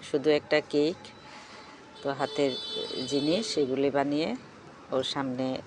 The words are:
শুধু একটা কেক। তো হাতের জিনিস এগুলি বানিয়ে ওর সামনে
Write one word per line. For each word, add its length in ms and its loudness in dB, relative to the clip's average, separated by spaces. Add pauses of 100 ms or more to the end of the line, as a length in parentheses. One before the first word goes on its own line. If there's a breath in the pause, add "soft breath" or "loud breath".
(120)
শুধু 180 2
একটা 320 4
কেক। 340 2 (1040 loud breath)
তো 100 -2
হাতের 400 0 (560)
জিনিস 500 2
এগুলি 320 4
বানিয়ে 460 0 (560)
ওর 120 2
সামনে 640 -2